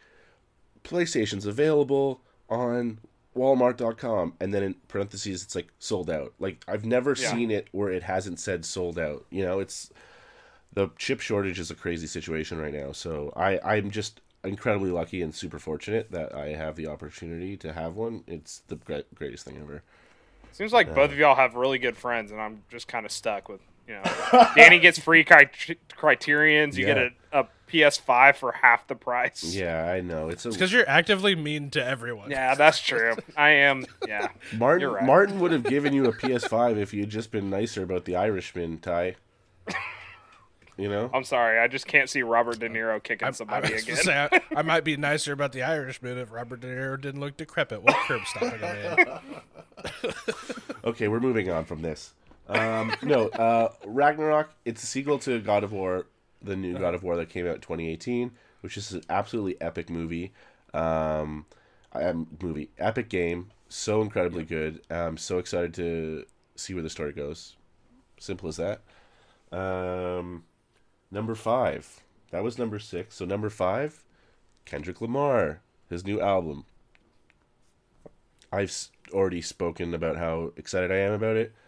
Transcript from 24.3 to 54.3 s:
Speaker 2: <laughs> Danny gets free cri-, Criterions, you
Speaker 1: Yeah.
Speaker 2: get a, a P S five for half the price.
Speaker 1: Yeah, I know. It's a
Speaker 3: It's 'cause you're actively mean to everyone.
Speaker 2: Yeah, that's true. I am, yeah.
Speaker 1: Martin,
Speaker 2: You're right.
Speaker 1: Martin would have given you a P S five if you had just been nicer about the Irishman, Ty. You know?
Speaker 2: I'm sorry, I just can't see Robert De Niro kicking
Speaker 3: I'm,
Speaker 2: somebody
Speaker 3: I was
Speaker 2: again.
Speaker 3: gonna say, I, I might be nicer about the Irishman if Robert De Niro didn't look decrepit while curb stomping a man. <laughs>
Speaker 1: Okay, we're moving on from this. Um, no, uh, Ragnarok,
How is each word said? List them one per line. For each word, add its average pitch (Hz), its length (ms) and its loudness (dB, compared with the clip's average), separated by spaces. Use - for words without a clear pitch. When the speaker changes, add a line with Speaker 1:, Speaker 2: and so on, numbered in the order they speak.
Speaker 2:
<laughs> - 60 -6
Danny 170 220 12
gets 165 200 8
free 160 260 6
cri-, 143 520 6
Criterions, 151 840 4
you 95 80 0
Speaker 1:
Yeah. 143 80 4
Speaker 2:
get 123 180 0
a, 147 80 4
a 123 80 -2
P 156 180 4
S 143 140 6
five 135 400 8
for 127 140 -2
half 120 340 4
the - 80 -6
price. 123 500 -4
Speaker 1:
Yeah, 85 400 -2
I 92 160 -2
know. 80 300 -6
It's 87 160 -10
a - 20 -6
Speaker 3:
It's 110 80 -6
'cause 185 160 0
you're 226 160 4
actively 190 460 4
mean 151 380 -6
to 135 120 -2
everyone. 120 460 -6
Speaker 2:
Yeah, 131 240 2
that's 151 260 8
true. 113 360 2
I 147 140 8
am, 143 340 6
yeah. 104 200 -4
Speaker 1:
Martin, 139 240 6
Speaker 2:
You're 139 120 0
right. 101 120 0
Speaker 1:
Martin 196 360 6
would 175 120 2
have 143 120 2
given 143 280 2
you 139 140 4
a 113 60 4
P 131 200 -2
S 120 140 0
five 117 320 2
if 101 160 -4
you 101 60 -2
had 101 100 -4
just 107 200 -6
been 98 200 -2
nicer 104 320 -2
about 90 240 -4
the 90 100 -2
Irishman, 90 600 -2
Ty. 90 380 -2
You 98 120 -4
know? 104 240 -2
Speaker 2:
I'm 127 120 -2
sorry, 117 340 2
I 120 100 4
just 131 180 -8
can't 139 220 2
see 139 140 -2
Robert 117 360 2
De 113 80 -6
Niro 113 360 -4
kicking 107 260 -4
Speaker 3:
I'm, - 60 -4
Speaker 2:
somebody 107 340 -4
Speaker 3:
I - 60 0
was 110 80 -2
Speaker 2:
again. - 140 -6
Speaker 3:
gonna - 60 2
say, 370 100 4
I, 147 60 0
I - 20 2
might 160 200 2
be 147 140 -2
nicer 147 380 -2
about 139 180 -2
the 131 100 -6
Irishman 131 540 -4
if 120 160 -10
Robert 120 280 -12
De 127 80 -12
Niro 135 300 -6
didn't 139 220 -10
look 139 160 -8
decrepit - 460 -4
while - 120 6
curb 120 180 -2
stomping - 360 -6
a - 20 -10
man. - 640 -2
<laughs> - 880 -14
Speaker 1:
Okay, 113 240 -2
we're 113 120 0
moving 113 300 0
on 80 160 -2
from 78 160 -10
this. 80 320 -10
Um, 113 540 -2
no, 123 260 2
uh, 117 440 2
Ragnarok, 151 680 2